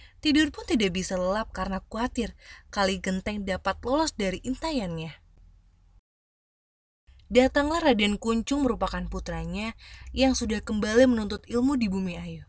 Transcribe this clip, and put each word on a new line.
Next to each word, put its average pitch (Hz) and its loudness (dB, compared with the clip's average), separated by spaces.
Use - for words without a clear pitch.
Tidur 302 4
pun 453 -12
tidak 202 0
bisa 185 -2
lelap 196 -2
karena 190 -6
khawatir 226 -4
Kaligenteng 190 -2
dapat 190 -2
lolos 294 0
dari 190 -2
intayannya. 196 -6
Datanglah 285 4
Raden 208 4
Kuncung 226 0
merupakan 180 -2
putranya 180 -8
yang 254 4
sudah 214 -2
kembali 220 4
menuntut 214 0
ilmu 254 2
di 226 2
Bumi 185 -4
Ayu. 165 -12